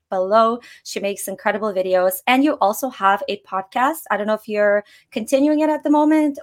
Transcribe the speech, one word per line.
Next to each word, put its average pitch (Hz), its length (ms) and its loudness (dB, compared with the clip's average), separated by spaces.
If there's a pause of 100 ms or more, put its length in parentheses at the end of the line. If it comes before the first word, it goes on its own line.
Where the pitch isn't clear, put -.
(120)
below. 220 480 2 (240)
She - 160 -10
makes 202 280 -6
incredible 202 460 -4
videos. 185 540 0
And 262 160 4
you 294 180 2
also 214 300 0
have 196 360 0
a 202 140 -6
podcast. 247 600 -4 (100)
I 208 60 0
don't 208 100 -4
know 214 80 0
if - 120 -12
you're 208 360 0 (280)
continuing 277 500 0
it 311 100 2
at 302 120 -4
the 311 60 -2
moment 302 540 2